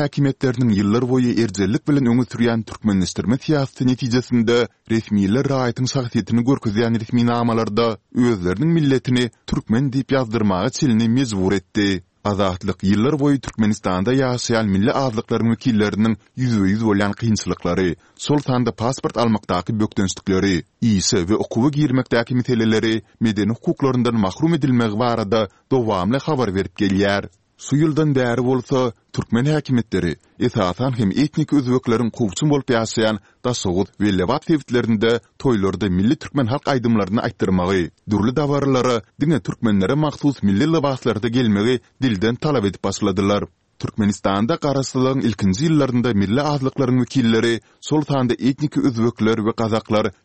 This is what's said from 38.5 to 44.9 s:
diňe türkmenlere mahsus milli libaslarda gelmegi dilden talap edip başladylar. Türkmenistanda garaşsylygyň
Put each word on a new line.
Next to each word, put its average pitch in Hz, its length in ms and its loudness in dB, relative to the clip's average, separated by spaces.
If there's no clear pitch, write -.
diňe 143 200 0
türkmenlere 104 540 0
mahsus 147 480 -2
milli 101 300 2
libaslarda 131 560 -2
gelmegi 117 520 0
dilden 113 320 0
talap 135 300 0
edip 98 200 -4
başladylar. 101 600 0
Türkmenistanda 104 760 -2
garaşsylygyň 135 760 -2